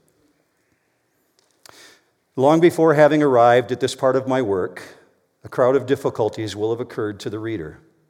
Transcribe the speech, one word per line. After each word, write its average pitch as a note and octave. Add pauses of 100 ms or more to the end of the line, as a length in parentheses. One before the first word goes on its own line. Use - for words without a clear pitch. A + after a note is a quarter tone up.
(2250)
"Long D3
before E3
having D3
arrived B2
at B2
this B2+
part C3
of B2+
my C3
work, F#2+ (640)
a A#2
crowd C3
of A#2+
difficulties A2
will G#2
have A#2
occurred G#2+
to A#2
the G#2+
reader. G2+ (300)